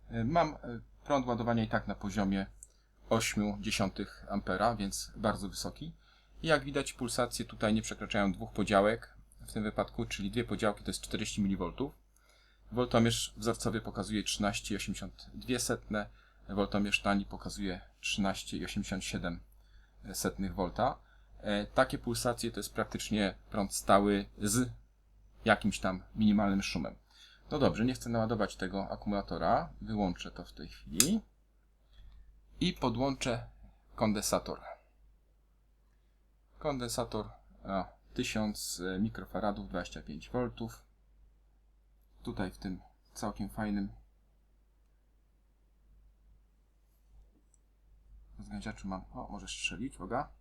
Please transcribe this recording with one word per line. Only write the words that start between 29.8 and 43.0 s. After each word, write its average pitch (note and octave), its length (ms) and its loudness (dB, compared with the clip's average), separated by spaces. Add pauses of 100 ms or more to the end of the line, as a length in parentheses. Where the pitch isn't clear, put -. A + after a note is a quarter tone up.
wyłączę G#2 500 -2
to - 140 -12
w - 80 -18
tej - 160 -12
chwili D#3 520 0 (1400)
i F3+ 120 4
podłączę B2 760 0 (480)
kondensator. G2+ 640 2 (2000)
Kondensator, A#2 720 -2 (340)
a, G2 240 -2 (260)
tysiąc, G#2+ 680 -2 (140)
e, - 20 -2
mikrofaradów, G2+ 680 -2
dwadzieścia F2 340 -6
pięć D#2 280 -12
voltów. A#2 540 -4 (1400)
Tutaj G#2 280 -4
w - 80 -18
tym F#2 220 -6 (340)